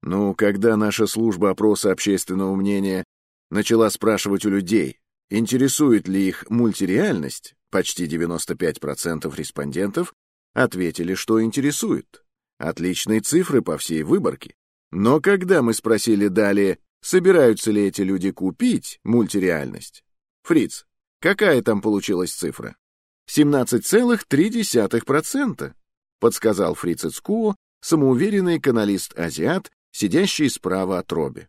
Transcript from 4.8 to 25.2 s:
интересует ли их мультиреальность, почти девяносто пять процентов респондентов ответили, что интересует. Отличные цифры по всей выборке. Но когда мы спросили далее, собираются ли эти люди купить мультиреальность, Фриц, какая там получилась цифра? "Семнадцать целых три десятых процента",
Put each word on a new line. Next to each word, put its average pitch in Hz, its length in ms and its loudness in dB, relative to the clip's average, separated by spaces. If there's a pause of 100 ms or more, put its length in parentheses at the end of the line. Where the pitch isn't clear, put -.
интересует 123 760 2
ли 95 220 0
их - 220 -6
мультиреальность, 107 1040 -2 (160)
почти 92 360 -2
девяносто 82 500 -4
пять - 240 -2
процентов 78 580 -6
респондентов 80 760 -6 (420)
ответили, 92 600 -2
что 110 280 0
интересует. 139 800 -4 (340)
Отличные 90 640 -2
цифры 147 400 0
по 80 160 -4
всей 80 280 -4
выборке. 123 500 -2 (360)
Но 113 300 2
когда 185 400 2
мы 113 140 2
спросили 107 540 2
далее, 101 500 2 (240)
собираются 170 720 4
ли 104 100 2
эти 98 200 0
люди 95 280 0
купить 95 720 -2
мультиреальность, 92 1000 0 (400)
Фриц, 139 420 0 (340)
какая 180 420 2
там 104 200 0
получилась 98 500 -2
цифра? - 440 -10 (500)
"Семнадцать 139 600 2
целых 240 400 2
три 165 240 2
десятых 123 540 0
процента", 156 720 -4 (460)